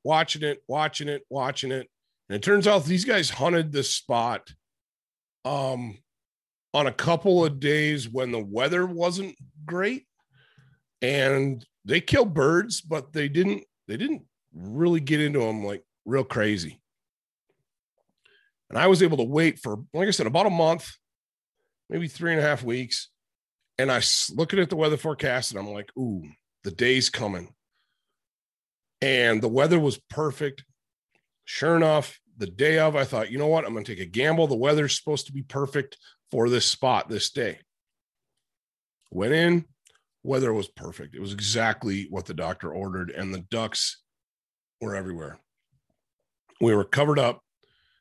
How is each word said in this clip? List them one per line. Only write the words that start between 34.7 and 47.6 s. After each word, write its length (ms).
supposed 280
to 60
be 100
perfect 540
for 200
this 160
spot 420
this 220
day." 300
Went 220
in, 320
weather 280
was 160
perfect. 460
It 60
was 120
exactly 800
what 160
the 80
doctor 380
ordered, 380
and 220
the 80
ducks 640
were 140
everywhere. 440
We 140
were 100
covered 340
up. 240